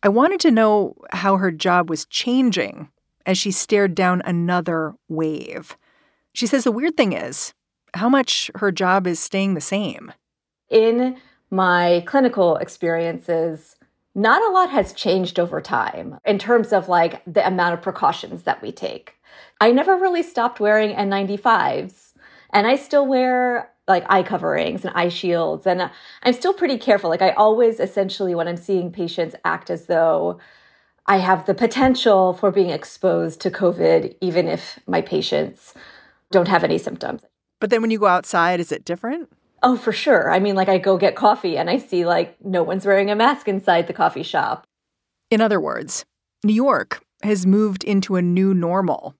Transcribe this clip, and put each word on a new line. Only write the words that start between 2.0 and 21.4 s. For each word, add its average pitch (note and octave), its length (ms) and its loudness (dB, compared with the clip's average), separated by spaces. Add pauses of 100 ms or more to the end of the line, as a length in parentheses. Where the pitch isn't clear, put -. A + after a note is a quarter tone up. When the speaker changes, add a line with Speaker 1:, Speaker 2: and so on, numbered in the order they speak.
Speaker 1:
changing A#3+ 840 -2 (360)
as F#3 120 0
she G3+ 140 -2
stared G3 440 0
down F3+ 300 2
another E3+ 720 -2 (120)
wave. D#3 720 -6 (560)
She A#3+ 120 -4
says B3+ 200 0
the A#3+ 80 2
weird D4+ 240 -2
thing G#3 160 2
is - 400 -6 (400)
how G#3 160 -2
much - 460 -2
her G3+ 140 -2
job F#3 380 0
is E3+ 100 -2
staying G3 360 -2
the D#3 80 -4
same. - 500 -6 (580)
Speaker 2:
In A#3+ 460 2 (340)
my F3 560 2
clinical A#3 520 2
experiences, E3 1200 -4 (360)
not A3+ 280 2
a A4 120 0
lot F#4 180 2
has - 200 0
changed F#3 480 -2
over E3+ 220 -2
time A#2+ 640 -6
in G3+ 120 2
terms A3+ 360 2
of, F#3 160 0
like, E3+ 360 2
the F3+ 220 2
amount F3 280 0
of E3+ 60 -10
precautions - 640 -4
that - 180 -4
we G#2+ 120 -12
take. - 400 -12 (480)
I A3 100 8
never D#4+ 240 4
really F4+ 280 0
stopped A#3 360 -4
wearing G#3+ 340 2
N G3+ 140 -2
ninety-fives, G3 1040 -2 (380)